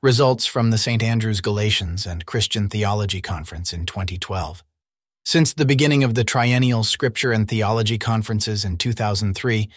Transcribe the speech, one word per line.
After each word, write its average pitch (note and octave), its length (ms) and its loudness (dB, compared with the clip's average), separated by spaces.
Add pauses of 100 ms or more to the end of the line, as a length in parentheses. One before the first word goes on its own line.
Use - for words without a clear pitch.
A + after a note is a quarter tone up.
results C3 440 4
from A#2 240 2
the A2 80 2
Saint A#2 240 0
Andrew's A2 400 0
Galatians G2+ 640 -2
and F2 180 -8
Christian - 460 -2
Theology G#2 500 -2
Conference E2 540 -8
in E2+ 100 -4
twenty F#2 320 -6
twelve. F2 480 -8 (640)
Since E3 260 4
the D3+ 140 0
beginning C#3+ 360 4
of A#2 120 2
the A#2+ 100 2
triennial B2 600 2
Scripture B2 480 -2
and A2 140 2
Theology G#2+ 520 0
Conferences G#2+ 680 -2
in F2 140 -4
two A#2 160 -2
thousand G#2 400 -2
three, A2 420 0